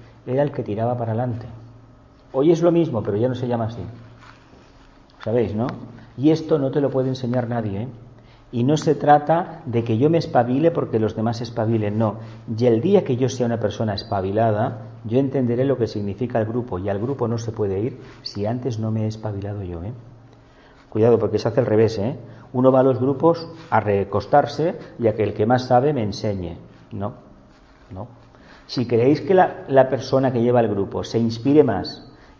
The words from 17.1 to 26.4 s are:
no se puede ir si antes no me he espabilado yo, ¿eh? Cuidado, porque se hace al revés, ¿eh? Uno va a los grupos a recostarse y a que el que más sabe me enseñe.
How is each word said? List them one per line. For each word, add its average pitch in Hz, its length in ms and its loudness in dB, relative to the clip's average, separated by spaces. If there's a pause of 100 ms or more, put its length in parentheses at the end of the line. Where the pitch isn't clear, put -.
no 117 80 -2
se 113 160 -8
puede 98 260 -2
ir 104 220 -4 (220)
si 104 220 -6
antes 123 320 -4
no 110 140 -2
me 110 120 -2
he 107 40 0
espabilado 101 560 -8
yo, 87 200 -8
¿eh? 110 100 -8 (960)
Cuidado, 113 280 6
porque 101 220 0
se - 80 -2
hace 117 140 0
al 120 40 2
revés, 110 320 4
¿eh? 113 200 -4 (360)
Uno 127 180 4
va 131 100 6
a - 20 6
los 131 160 2
grupos 143 480 2 (220)
a 110 100 2
recostarse 107 960 0 (220)
y 117 80 2
a 107 80 2
que 107 80 0
el 101 100 0
que - 120 0
más 123 180 2
sabe 127 300 4
me 123 100 -2
enseñe. 95 540 -6 (340)